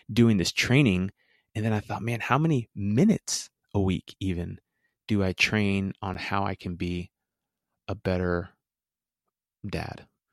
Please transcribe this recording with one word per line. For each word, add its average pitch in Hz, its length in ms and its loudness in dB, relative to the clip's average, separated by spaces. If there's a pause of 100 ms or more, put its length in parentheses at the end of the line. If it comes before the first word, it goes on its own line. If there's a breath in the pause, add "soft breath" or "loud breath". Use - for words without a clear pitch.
(120 loud breath)
doing 113 260 6
this 82 140 0
training." 98 600 2 (440)
And 107 80 -4
then 113 100 0
I 104 60 0
thought, 98 220 -8
Man, 113 180 -4
how 120 180 0
many 151 380 2
minutes 107 760 2 (240)
a 101 60 2
week 95 400 -2
even 90 400 -4 (480)
do 101 160 2
I 92 80 0
train 98 720 0
on 92 160 -6
how 98 280 -4
I 98 100 -4
can 90 200 -10
be 87 360 -6 (760)
a 110 80 -6
better 90 540 -2 (1200)
dad? - 380 -8 (260)